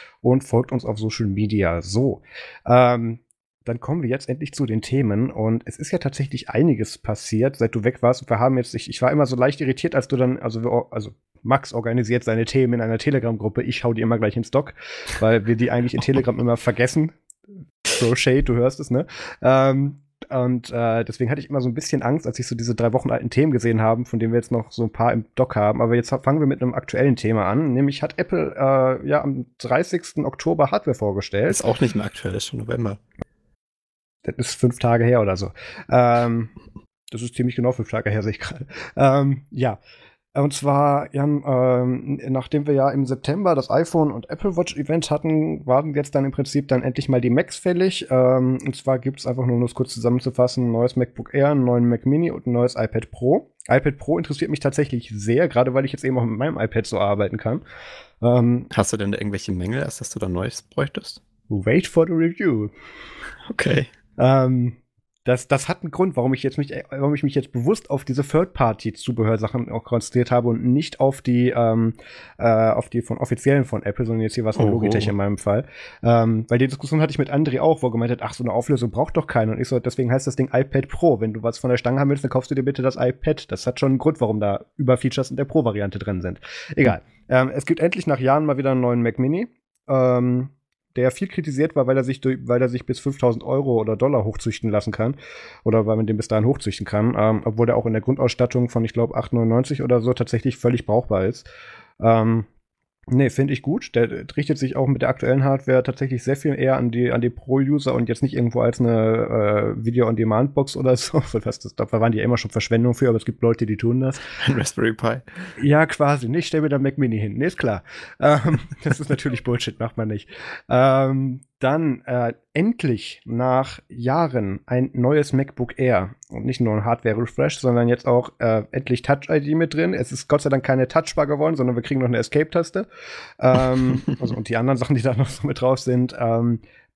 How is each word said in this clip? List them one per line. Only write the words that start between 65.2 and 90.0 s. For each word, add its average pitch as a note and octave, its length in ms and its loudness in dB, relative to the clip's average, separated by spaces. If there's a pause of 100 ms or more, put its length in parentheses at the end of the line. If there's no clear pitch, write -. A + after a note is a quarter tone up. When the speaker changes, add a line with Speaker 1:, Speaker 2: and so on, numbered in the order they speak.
Speaker 1:
das, B2+ 220 0
das C#3 220 0
hat F#3 100 -6
einen D#3+ 100 -8
Grund, F3+ 260 -2
warum B2+ 180 0
ich C3 80 -6
jetzt C3 160 -2
mich, C#3+ 120 -2 (200)
warum C#3 240 0
ich C#3 80 -4
mich C#3 120 0
jetzt C3+ 160 -2
bewusst C#3 380 -2
auf C#3+ 160 -4
diese C3 180 -2
Third-Party-Zubehörsachen A2+ 1500 -2
auch A2+ 120 -6
konzentriert - 480 -2
habe A#2+ 200 2
und A2+ 120 -2
nicht B2+ 380 0
auf C3+ 220 0
die, B2 260 2
ähm, A2+ 460 2 (420)
äh, A#2 80 -2
auf A2+ 460 2
die A#2+ 100 -4
von A2+ 160 -6
offiziellen C#3 480 2
von - 180 -6
Apple, G#2 220 -4
sondern A2+ 160 -2
jetzt A2 140 -2
hier A#2+ 100 -2
was G#2+ 120 -2
von A2 100 4
Speaker 2:
Oho. G#2 60 4
Speaker 1:
Logitech G#2+ 360 0
in G2+ 80 0
meinem G2+ 220 -2
Fall. G#2 260 0 (380)
Ähm, A2+ 460 4
weil A#2+ 100 2
die C3 80 4
Diskussion C#3 340 -2
hatte D#3 100 2
ich - 80 -6
mit D3 140 -2
André C#3+ 280 0
auch, D#3+ 220 2
wo C3 60 2
er A2+ 40 -4
gemeint A#2 200 0
hat, A#2+ 80 -4
"Ach, - 140 -8
so B2+ 100 -6
eine A#2 80 -2
Auflösung A#2+ 380 0
braucht C3+ 260 -2
doch D3+ 100 0
keine." A2 260 0
Und A2+ 100 -4
ich B2 60 -4
so, B2 120 0
"Deswegen B2 320 -2
heißt C3 140 0
das C3 100 -4
Ding C3 160 0
iPad C3+ 360 0
Pro. C#3+ 320 2
Wenn A2 120 -2
du A2 100 -10
was A#2 160 -4
von B2+ 120 -2
der B2 80 2
Stange B2+ 220 -2
haben C#3 100 2
willst, C#3 120 -2
dann C#3 80 -2
kaufst - 200 -2
du D3 40 -4
dir C3+ 80 0
bitte C3 200 -2
das B2+ 140 0
iPad." B2+ 540 -2
Das - 160 -8
hat B2 140 -4
schon C3 120 2
einen C3+ 60 4
Grund, D#3 220 2
warum G#2+ 200 0
da G2+ 260 -2 (100)
Überfeatures B2+ 540 0
in B2+ 80 -6
der C#3 80 -2
Pro-Variante G#2 520 0
drin F#2 220 -4
sind. F2 200 -6 (360)
Egal. A2 240 2 (300)
Ähm, B2+ 180 4
es C#3 160 -6
gibt E3 160 0
endlich F3+ 260 0
nach C#3 140 0
Jahren C3+ 240 4
mal C#3 140 0
wieder C3+ 140 0
einen B2+ 100 2
neuen A#2+ 180 2
Mac A#2 180 0
Mini. D#3+ 300 0 (400)
Ähm, B2+ 640 2 (460)